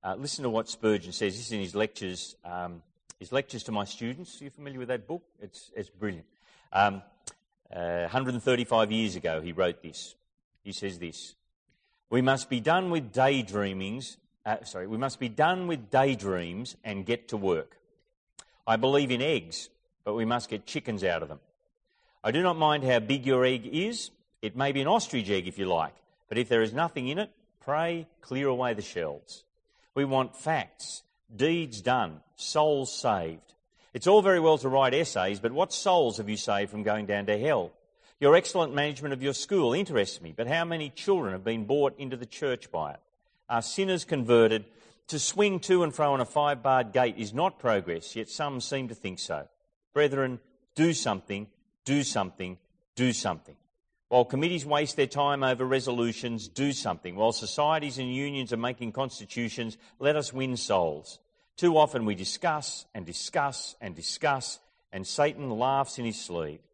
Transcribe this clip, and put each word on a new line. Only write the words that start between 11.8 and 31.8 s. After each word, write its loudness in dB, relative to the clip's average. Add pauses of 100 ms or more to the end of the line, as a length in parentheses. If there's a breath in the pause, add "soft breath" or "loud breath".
We 2
must 2
be 0
done 2
with -4
daydreamings, 0 (280)
uh, -4
sorry, -10
we -6
must -4
be -4
done 2
with -6
daydreams 0
and -8
get -2
to -4
work. 0 (880 loud breath)
I 4
believe 4
in 0
eggs, -2 (340)
but -2
we 0
must 0
get -8
chickens -6
out 0
of -10
them. -14 (840)
I 0
do 2
not 2
mind 2
how 4
big -2
your 4
egg 0
is. -4 (320)
It -6
may 0
be 0
an 0
ostrich 0
egg 0
if -10
you -2
like, 0 (340)
but -4
if -2
there 4
is -2
nothing -2
in -4
it, -6 (280)
pray -4 (140)
clear -2
away 0
the -4
shells. -8 (500)
We 0
want 0
facts, -6 (300)
deeds 0